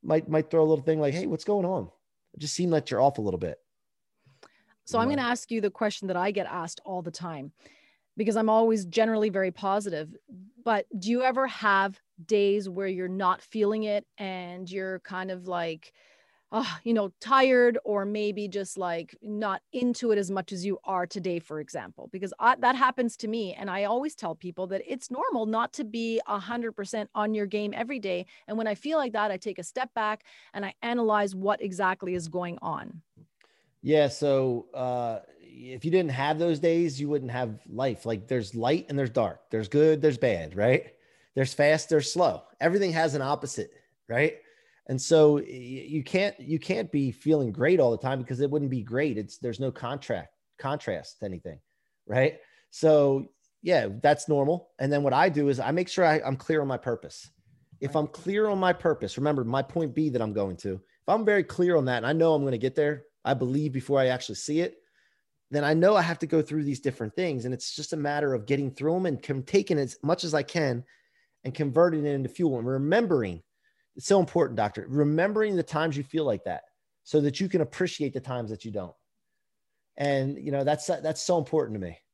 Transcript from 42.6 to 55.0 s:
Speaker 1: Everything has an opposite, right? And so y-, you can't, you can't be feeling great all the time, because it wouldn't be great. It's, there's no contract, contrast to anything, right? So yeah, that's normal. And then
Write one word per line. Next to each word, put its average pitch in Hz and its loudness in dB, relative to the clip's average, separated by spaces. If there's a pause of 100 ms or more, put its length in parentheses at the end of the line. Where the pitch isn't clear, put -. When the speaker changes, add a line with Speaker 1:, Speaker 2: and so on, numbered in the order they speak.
Speaker 1:
Everything 180 2
has 160 0
an 139 -2
opposite, 135 -4 (380)
right? 139 2 (500)
And 131 -4
so 151 8
y-, 143 0
you 131 -8
can't, 196 0
you 143 -4
can't - -4
be 139 0
feeling 143 2
great 156 4
all 123 6
the 113 0
time, 131 -2
because 123 -6
it 139 0
wouldn't 143 0
be 127 -2
great. 120 -2
It's, - -10
there's 117 -6
no 131 -2
contract, 123 -8 (240)
contrast 131 -6
to 104 -8
anything, 85 -10 (460)
right? 131 2 (320)
So 143 4 (320)
yeah, 147 2 (140)
that's 147 4
normal. 151 0
And 135 0
then 143 2